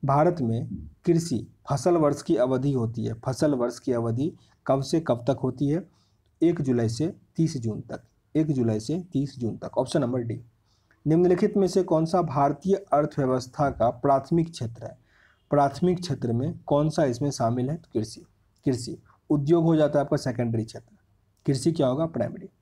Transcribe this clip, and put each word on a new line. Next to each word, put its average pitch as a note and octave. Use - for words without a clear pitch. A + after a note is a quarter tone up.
भारत D3
में A#2
कृषि E3
फसल F3
वर्ष C#3+
की E3
अवधि C3
होती A2+
है, A2+
फसल C3+
वर्ष A#2+
की -
अवधि A#2+
कब C3+
से D#3
कब D3+
तक C3+
होती C3
है? D#3+
एक E3+
जुलाई A#2+
से D#3
तीस D#3+
जून A2
तक, -
एक D#3
जुलाई A#2
से E3+
तीस C#3
जून A2
तक, -
ऑप्शन C3
नंबर B2+
डी। A#2
निम्नलिखित F3+
में G3
से F3+
कौन D#3+
सा F3
भारतीय C#3+
अर्थव्यवस्था C#3
का C3
प्राथमिक C#3+
क्षेत्र -
है? -
प्राथमिक D3
क्षेत्र B2+
में C3+
कौन D3
सा D#3
इसमें C3+
शामिल B2
है? D#3
तो -
कृषि, A2
कृषि। A#2
उद्योग D#3
हो E3
जाता D3
है C#3
आपका D3
सेकेंडरी A#2
क्षेत्र, -
कृषि C#3+
क्या D#3
होगा? C#3
प्राइमरी। A2+